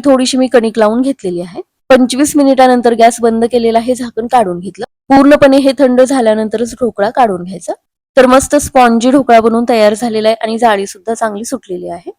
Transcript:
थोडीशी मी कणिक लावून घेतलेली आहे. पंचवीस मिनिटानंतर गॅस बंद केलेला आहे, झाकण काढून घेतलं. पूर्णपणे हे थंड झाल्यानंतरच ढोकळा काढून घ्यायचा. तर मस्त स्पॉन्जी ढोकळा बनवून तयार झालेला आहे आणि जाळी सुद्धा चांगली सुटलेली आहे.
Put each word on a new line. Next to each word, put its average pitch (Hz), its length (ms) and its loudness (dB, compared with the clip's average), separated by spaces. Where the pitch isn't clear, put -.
थोडीशी 262 320 2
मी 254 100 0
कणिक 226 320 0
लावून 220 220 0
घेतलेली 190 400 -6
आहे. 185 200 -12
पंचवीस 262 460 2
मिनिटानंतर 254 580 2
गॅस 226 280 2
बंद 226 300 0
केलेला 226 280 -2
आहे, 240 160 -4
झाकण 240 320 -10
काढून 196 320 0
घेतलं. 185 260 -14
पूर्णपणे 277 480 4
हे 269 220 2
थंड 254 220 2
झाल्यानंतरच 226 720 -2
ढोकळा 220 360 -4
काढून 196 340 -2
घ्यायचा. 185 300 -12
तर 254 80 6
मस्त 269 300 2
स्पॉन्जी 247 560 2
ढोकळा 247 280 4
बनवून 226 300 0
तयार 214 240 2
झालेला 220 360 -4
आहे 226 120 -2
आणि 226 160 -6
जाळी 208 300 0
सुद्धा 214 260 -10
चांगली 214 320 -6
सुटलेली 180 440 -10
आहे. 175 300 -14